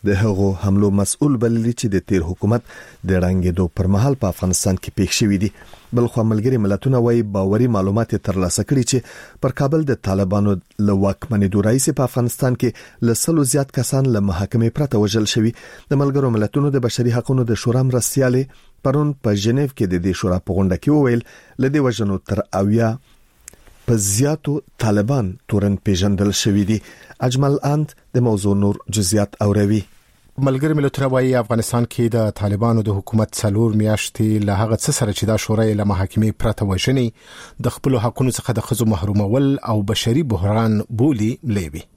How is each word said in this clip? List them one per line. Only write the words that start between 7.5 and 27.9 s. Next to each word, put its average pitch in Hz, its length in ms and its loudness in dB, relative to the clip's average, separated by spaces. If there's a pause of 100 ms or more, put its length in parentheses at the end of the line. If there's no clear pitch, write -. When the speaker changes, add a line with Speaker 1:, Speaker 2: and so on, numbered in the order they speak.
Speaker 1:
معلومات 101 400 0
یې 101 140 -4
ترلاسه 95 420 0
کړي 135 200 2
چې - 540 -6
پر 131 160 -2
کابل 151 300 2
د 113 180 -2
طالبانو 101 460 2
له 101 480 -2
واکمنېدو 101 640 0
راهیسې 131 340 0
په 127 120 0
افغانستان 123 500 0
کې - 480 -2
له 113 140 0
سلو 165 280 2
زیات 139 280 -2
کسان 135 340 0
له 101 160 0
محاکمې 107 500 -2
پرته 123 240 0
وژل 104 300 0
شوي. 113 180 2 (380)
د 139 140 2
ملګرو 135 340 0
ملتونو 139 400 0
د 120 100 -2
بشري 120 300 0
حقونو 127 340 0
د 101 140 -2
شورا 123 240 2
مرستیالې 127 760 -2 (240)
پرون 147 340 0
په 104 220 0
ژنیو 131 320 0
کې 117 160 0
د 90 140 0
دې 95 60 2 (100)
شورا 90 180 0
په 90 180 -4
غونډه 92 240 2
کې - 140 0
وویل، 120 260 2 (380)
له 131 80 2
دې 147 180 0
وژنو 104 320 -2 (140)
تر 95 120 -2 (180)
اویا 113 340 0 (920)
په 113 180 2
زیاتو 139 480 0 (280)
طالبان 107 460 0 (220)
تورن 101 340 0
پیژندل 101 460 0 (100)
شوي 104 300 2
دي. 110 60 2 (500)
اجمل 139 280 0 (140)
اند 147 260 -2 (220)